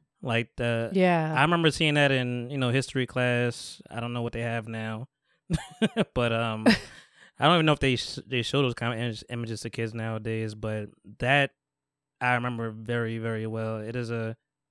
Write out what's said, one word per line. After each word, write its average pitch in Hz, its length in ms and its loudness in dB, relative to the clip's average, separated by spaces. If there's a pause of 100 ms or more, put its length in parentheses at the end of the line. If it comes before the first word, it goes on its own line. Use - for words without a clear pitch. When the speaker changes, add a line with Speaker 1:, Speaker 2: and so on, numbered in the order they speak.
(240)
Speaker 1:
Like, 117 340 0
the 117 360 0
Speaker 2:
Yeah. 175 440 4
Speaker 1:
I 131 60 6
remember 165 260 6
seeing 151 240 4
that 143 180 6
in, 123 380 0
you 143 80 -4
know, 127 120 2
history 127 360 0
class. 120 840 0
I 113 100 -8
don't 120 140 -6
know 120 100 -2
what 117 100 -4
they 117 80 -4
have 117 260 -4
now. 110 400 -6 (420)
<laughs> - 680 0
But, 120 180 2
um, 113 340 -2
Speaker 2:
<laughs> - 720 -12
Speaker 1:
I 123 60 2
don't 160 100 8
even 160 120 4
know 151 60 6
if 139 60 0
they 135 180 2
sh-, - 280 -8
they 120 160 -2
show 139 220 0
those 123 100 0
kind 120 200 -4
of 110 60 -4
im-, 117 300 -6
images 113 320 -6
to 113 80 -8
kids 113 240 -6
nowadays, 110 640 -4
but 107 340 -6 (300)
that 139 320 4 (680)
I 127 140 2
remember 117 380 -2
very, 113 480 -2
very 110 260 -4
well. 110 320 -4
It 110 180 -6
is 120 140 -2
a 113 260 -4 (360)